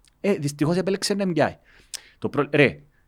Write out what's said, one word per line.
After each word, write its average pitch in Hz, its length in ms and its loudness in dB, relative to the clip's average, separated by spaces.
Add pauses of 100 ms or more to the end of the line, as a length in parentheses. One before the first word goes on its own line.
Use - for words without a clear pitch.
(260)
Ε, 202 80 2
δυστυχώς 147 440 0
επέλεξε 190 360 -2
να 196 200 -2
πιάει. 127 240 0 (600)
Το 110 120 -6
προ-, 143 240 -2
ρε, 135 260 4 (280)